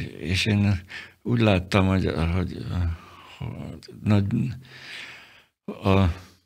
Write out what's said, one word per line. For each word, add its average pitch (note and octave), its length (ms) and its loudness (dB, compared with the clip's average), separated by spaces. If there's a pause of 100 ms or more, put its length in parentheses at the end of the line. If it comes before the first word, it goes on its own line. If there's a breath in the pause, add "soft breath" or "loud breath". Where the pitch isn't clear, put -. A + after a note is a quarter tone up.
(200)
és F2 260 -2
én G2+ 360 2 (400 loud breath)
úgy A#2+ 180 0
láttam, F#2+ 480 4
hogy, F#2+ 180 2
hogy, E2+ 600 -2 (720 loud breath)
hogy E2+ 100 -8 (560)
nagy, G2+ 220 4 (1400 loud breath)
a, G2 320 2 (480 loud breath)